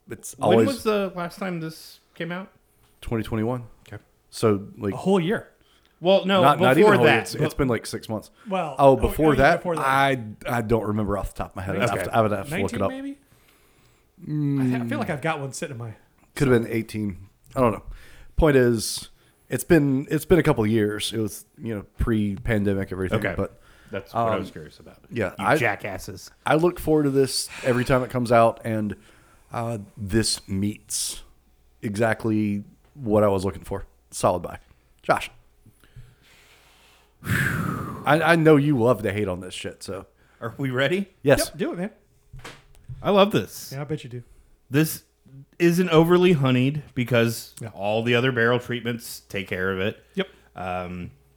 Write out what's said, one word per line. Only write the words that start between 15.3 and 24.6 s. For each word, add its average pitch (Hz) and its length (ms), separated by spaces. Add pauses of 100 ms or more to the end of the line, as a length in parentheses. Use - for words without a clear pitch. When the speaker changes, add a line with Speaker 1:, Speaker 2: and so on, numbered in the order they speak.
Speaker 3:
one 135 140
sitting 151 220
in - 20
my 113 160 (420)
Speaker 1:
Could 143 120
have 123 160
been 110 80
eighteen. 107 580 (260)
I 135 60
don't 117 120
know. 92 100 (540)
Point 151 200
is, 120 520 (400)
it's 131 140
been, 143 460
it's 151 160
been 180 140
a 147 40
couple 127 200
of 107 60
years. 104 440
It 113 60
was, 107 260 (160)
you 113 140
know, 98 80 (140)
pre-pandemic 101 920
everything. 92 280
Speaker 2:
Okay. 101 180
Speaker 1:
But - 240 (300)
Speaker 2:
That's 98 220
what 117 140
I 110 80
Speaker 1:
um, 98 60
Speaker 2:
was 95 100
curious 78 280